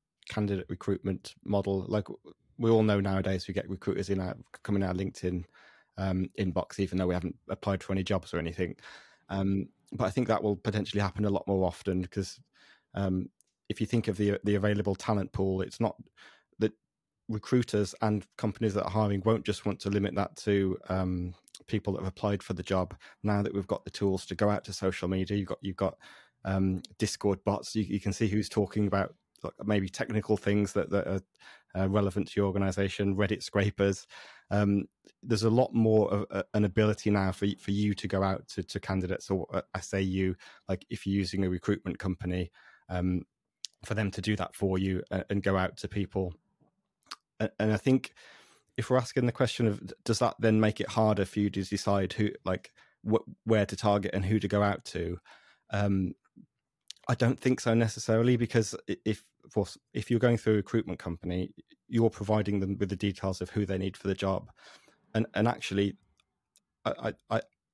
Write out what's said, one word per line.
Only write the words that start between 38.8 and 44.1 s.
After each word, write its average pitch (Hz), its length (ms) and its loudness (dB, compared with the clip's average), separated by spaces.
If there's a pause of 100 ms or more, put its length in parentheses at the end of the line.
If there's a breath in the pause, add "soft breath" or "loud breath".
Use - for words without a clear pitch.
candidates, 92 500 -4
or, 95 220 0
uh, 98 80 -2 (140)
I 90 60 -6
say 98 200 -4
you, 95 360 0 (320 loud breath)
like, 95 200 -6
if - 180 -10
you're 98 100 0
using 95 280 0
a 92 60 0
recruitment 92 480 -2
company, 90 520 -4 (380 loud breath)
um, 90 340 0 (640)
for - 100 -6
them 104 180 0